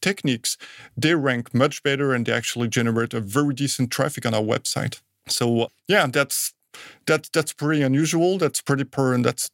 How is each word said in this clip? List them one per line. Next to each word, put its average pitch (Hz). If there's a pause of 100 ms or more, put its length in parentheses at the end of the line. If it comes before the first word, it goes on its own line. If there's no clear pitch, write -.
techniques, 143 (400)
they 156
rank 131
much 139
better 139
and 120
they 113
actually 120
generate 117
a 120
very 135
decent 127
traffic 135
on 113
our 110
website. - (260)
So, 117 (180)
yeah, 180
that's, - (520)
that, 156
that's 156
pretty 151
unusual. 160
That's 160
pretty 139
per-, 131
and 123
that's, -